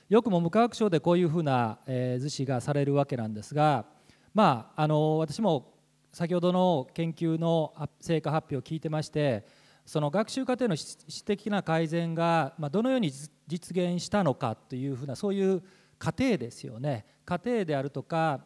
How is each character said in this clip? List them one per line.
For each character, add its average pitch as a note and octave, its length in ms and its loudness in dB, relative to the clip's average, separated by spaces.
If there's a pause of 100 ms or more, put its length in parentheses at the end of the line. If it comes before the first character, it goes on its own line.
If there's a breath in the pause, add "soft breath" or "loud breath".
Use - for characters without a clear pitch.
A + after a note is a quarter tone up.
よ G#3+ 160 6
く A#3+ 60 0
文 F3 120 4
部 E3+ 80 0
科 G#3+ 120 4
学 A#3 140 2
省 G#3+ 140 2
で D#3+ 120 2
こ E3+ 100 4
う F3 60 6
い F3+ 60 4
う E3+ 40 4
ふ D#3+ 120 0
う E3 40 0
な、 B2 420 2
え B2+ 320 -2
ー、 B2 40 -4
図 C#3+ 80 -4
示 C3+ 200 -4
が B2 120 0
さ D3 100 -4
れ C#3+ 140 2
る C#3 80 0
わ C#3+ 120 2
け C3+ 120 -6
な A2+ 100 -4
ん A2 60 -6
で G#2+ 100 -10
す - 100 -14
が、 D3 320 4 (480 soft breath)
ま D#3 440 4
あ、 D#3 60 2
あ D3+ 40 2
の、 D#3 300 4
私 D#3+ 240 -2
も D#3+ 320 0 (400)
先 E3+ 200 -4
ほ F3+ 60 2
ど F3+ 140 2
の F3+ 400 2
研 E3 180 -2
究 E3 260 0
の E3 360 0 (260)
成 D#3+ 220 -2
果 D3+ 100 -4
発 D#3 200 0
表 C#3+ 40 -4
を B2+ 60 -4
聞 D#3+ 160 -8
い - 20 -6
て - 80 -8
ま D3+ 160 -2
し - 60 -10
て、 C3+ 360 0 (400 soft breath)
そ - 140 -4
の D3 100 0
学 G3+ 200 -2
習 C4 160 -4
過 B3 80 -2
程 B3 160 -2
の D#3 80 0
質 - 480 -14
的 G#3 240 -4
な G3+ 120 0
改 D#3+ 280 0
善 E3 240 -2
が、 E3 440 0
ま D3+ 100 -4
あ、 - 20 -4
ど F#3 120 0
の B3+ 80 0
よ C4 80 2
う - 40 2
に D3+ 100 0 (360)
実 E3+ 280 -8
現 F3+ 260 0
し - 60 -10
た G3+ 160 0
の C#3+ 100 4
か A#2 220 -2
と - 220 -12
い C3 100 -4
う C#3 80 -4
ふ B2 80 -10
う C#3+ 40 -8
な、 B2+ 100 -8
そ G#3 120 -2
う G3 40 0
い F#3+ 220 2
う F3 60 -2 (380 soft breath)
過 - 180 -2
程 B3 200 2
で A#2+ 140 -6
す - 120 -20
よ A#2 160 -12
ね。 B2+ 260 -4 (200 soft breath)
過 F3 180 -4
程 A#3 220 -2
で D3+ 100 -2
あ C3+ 60 0
る C#3+ 80 -4
と C3+ 140 -8
か、 D#3+ 420 -2